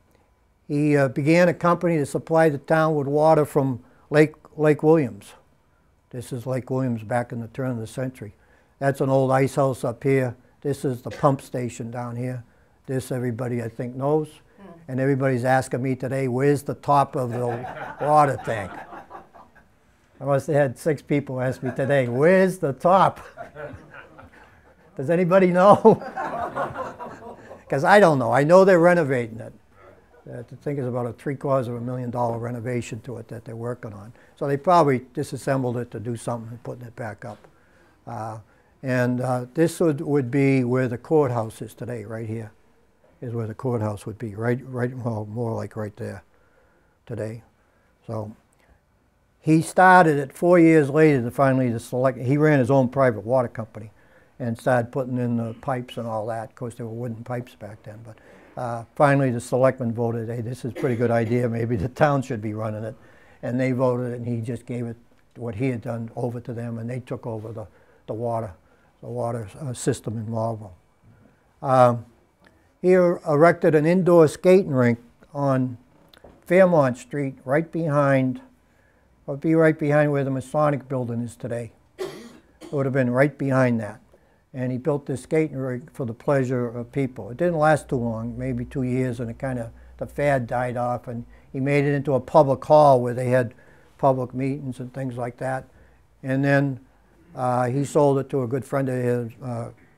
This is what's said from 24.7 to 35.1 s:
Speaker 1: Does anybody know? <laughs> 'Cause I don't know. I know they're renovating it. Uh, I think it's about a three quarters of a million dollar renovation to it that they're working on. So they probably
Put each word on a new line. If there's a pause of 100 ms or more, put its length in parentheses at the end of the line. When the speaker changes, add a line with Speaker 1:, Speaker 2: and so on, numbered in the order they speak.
Speaker 1:
Does
anybody
know?
<laughs>
'Cause
I
don't
know.
I
know
they're
renovating
it. (800)
Uh,
I
think
it's
about
a
three
quarters
of
a
million
dollar
renovation
to
it
that
they're
working
on. (240)
So
they
probably (140)